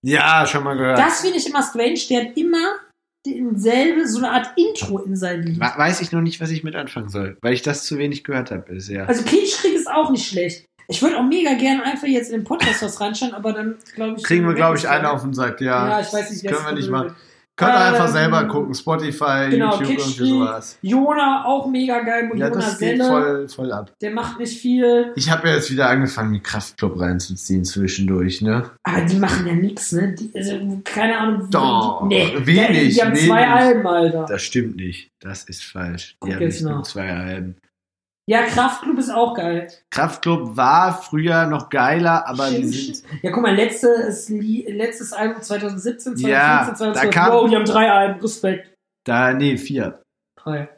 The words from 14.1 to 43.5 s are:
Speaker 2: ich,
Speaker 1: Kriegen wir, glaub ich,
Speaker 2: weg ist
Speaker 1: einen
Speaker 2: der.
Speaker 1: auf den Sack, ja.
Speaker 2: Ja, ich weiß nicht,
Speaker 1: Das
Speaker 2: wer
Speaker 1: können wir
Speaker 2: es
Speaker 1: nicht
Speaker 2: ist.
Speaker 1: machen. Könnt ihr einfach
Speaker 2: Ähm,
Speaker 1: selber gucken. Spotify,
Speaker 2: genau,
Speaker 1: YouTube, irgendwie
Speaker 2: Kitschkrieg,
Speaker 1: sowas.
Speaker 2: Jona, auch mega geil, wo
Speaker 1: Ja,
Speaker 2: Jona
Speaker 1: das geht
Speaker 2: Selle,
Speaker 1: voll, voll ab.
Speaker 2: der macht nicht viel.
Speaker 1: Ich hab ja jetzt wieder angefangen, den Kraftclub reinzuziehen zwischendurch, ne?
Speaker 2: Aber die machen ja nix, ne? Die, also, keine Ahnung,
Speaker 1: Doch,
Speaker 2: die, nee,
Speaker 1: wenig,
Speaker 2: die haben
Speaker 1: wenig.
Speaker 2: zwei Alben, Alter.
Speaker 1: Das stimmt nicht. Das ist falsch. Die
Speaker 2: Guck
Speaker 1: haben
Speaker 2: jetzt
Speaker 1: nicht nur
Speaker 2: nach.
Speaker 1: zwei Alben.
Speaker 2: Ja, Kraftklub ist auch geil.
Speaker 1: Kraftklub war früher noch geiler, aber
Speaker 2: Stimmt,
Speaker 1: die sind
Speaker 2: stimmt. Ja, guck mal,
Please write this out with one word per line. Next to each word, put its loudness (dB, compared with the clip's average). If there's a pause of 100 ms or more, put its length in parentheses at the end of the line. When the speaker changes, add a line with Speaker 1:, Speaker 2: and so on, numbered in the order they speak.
Speaker 2:
ich, -12
Speaker 1:
Kriegen 2
wir, 2
glaub 2
ich, -4
Speaker 2:
weg -4
ist 4
Speaker 1:
einen 2
Speaker 2:
der. 0
Speaker 1:
auf -4
den -4
Sack, -4
ja. 0
Speaker 2:
Ja, 0
ich -6
weiß -2
nicht, -10
Speaker 1:
Das -2
Speaker 2:
wer -
Speaker 1:
können -4
wir -6
Speaker 2:
es -4
Speaker 1:
nicht -4
Speaker 2:
ist. -4
Speaker 1:
machen. -4 (420)
Könnt 4
ihr 6
einfach 4
Speaker 2:
Ähm, 2
Speaker 1:
selber 2
gucken. -4
Spotify, -2
Speaker 2:
genau, 2
Speaker 1:
YouTube, 0
irgendwie 0
Speaker 2:
Kitschkrieg, -2
Speaker 1:
sowas. -2
Speaker 2:
Jona, 2
auch 0
mega 0
geil, -2
wo -6
Speaker 1:
Ja, -2
Speaker 2:
Jona -2
Speaker 1:
das -2
geht 0
Speaker 2:
Selle, 2
Speaker 1:
voll, 0
voll -8
ab. -10
Speaker 2:
der -6
macht -8
nicht -8
viel. 2
Speaker 1:
Ich 0
hab 0
ja 4
jetzt -2
wieder 2
angefangen, 0
den -4
Kraftclub -6
reinzuziehen -2
zwischendurch, 0
ne? 0 (140)
Speaker 2:
Aber 0
die 2
machen 0
ja -2
nix, -2
ne? 0
Die, -10
also, -6
keine -2
Ahnung, -2
Speaker 1:
Doch, 2
Speaker 2:
die, 0
nee, 2 (120)
Speaker 1:
wenig, 6
Speaker 2:
die 6
haben 4
Speaker 1:
wenig. 4
Speaker 2:
zwei 6
Alben, 4
Alter. 2
Speaker 1:
Das -4
stimmt -2
nicht. -10 (140)
Das -12
ist -16
falsch. -8
Die -20
Speaker 2:
Guck -6
Speaker 1:
haben -4
Speaker 2:
jetzt -2
Speaker 1:
nicht -6
nur -4
Speaker 2:
nach. -8
Speaker 1:
zwei -8
Alben. -8 (720)
Speaker 2:
Ja, 2
Kraftklub 0
ist -2
auch 0
geil. -4 (260)
Speaker 1:
Kraftklub -2
war 4
früher 0
noch -4
geiler, 2
aber -2
Speaker 2:
Stimmt, 0
Speaker 1:
die -2
sind -6
Speaker 2:
stimmt. -12
Ja, -2
guck 0
mal, 4